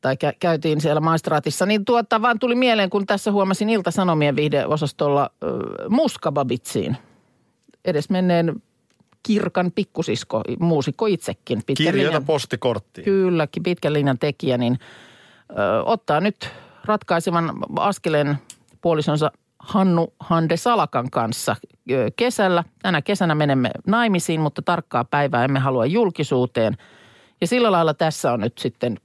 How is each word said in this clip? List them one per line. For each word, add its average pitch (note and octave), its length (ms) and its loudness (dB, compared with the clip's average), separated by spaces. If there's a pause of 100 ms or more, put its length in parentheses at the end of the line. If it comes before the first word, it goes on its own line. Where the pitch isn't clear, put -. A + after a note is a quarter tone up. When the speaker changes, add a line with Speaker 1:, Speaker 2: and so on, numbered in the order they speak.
Speaker 1:
Tai C3+ 140 -2
kä-, D3 240 -2
käytiin D#3 420 0
siellä D3+ 200 0
maistraatissa. D#3+ 640 0
Niin G#3 200 0
tuota, A3+ 360 2
vaan A#3 180 2
tuli A#3+ 160 0
mieleen, A3+ 340 2
kun G3+ 160 0
tässä G3+ 260 -2
huomasin G3+ 380 0
Ilta-Sanomien F3 640 2
viihdeosastolla, C#3+ 960 0 (140)
ö, - 40 -4 (420)
Muska A#3 420 0
Babitsiin. B2+ 680 -2 (880)
Edesmenneen E3+ 760 0 (640)
Kirkan F3+ 520 0
pikkusisko, - 680 -4 (180)
muusikko E3 460 0
itsekin. E3+ 600 -4
Pitkän D3 200 0
Speaker 2:
Kirjoita F3+ 220 2
Speaker 1:
linjan C#3+ 180 0
Speaker 2:
postikorttiin. B2+ 800 -2
Speaker 1:
Kyllä, F#3 420 2
ki-, - 140 -8
pitkän F3 320 -2
linjan C#3 260 2
tekijä, C3 380 0
niin, B2 220 0 (720)
ö, G2+ 340 0
ottaa D#3+ 360 0
nyt - 280 -4 (360)
ratkaisevan E3+ 640 -2 (280)
askeleen D3 580 0 (440)
puolisonsa D#3 500 0 (280)
Hannu F3+ 600 2
Hande E3 380 0
Salakan D#3 520 0
kanssa. A2+ 460 -2 (360)
Ö, B2+ 240 2
kesällä, F#3+ 480 2 (180)
tänä F3 200 0
kesänä F3+ 340 0
menemme C#3 360 2 (160)
naimisiin, F#3+ 540 0
mutta D3+ 200 -2
tarkkaa E3 420 -2
päivää C3 420 0
emme C3+ 140 0
halua C3 260 2
julkisuuteen. C#3 920 0 (640)
Ja E3+ 60 -2
sillä A#3 240 2
lailla E3 220 4
tässä D#3 380 0
on A#2+ 80 0
nyt G#2+ 180 -4
sitten A#2+ 480 -4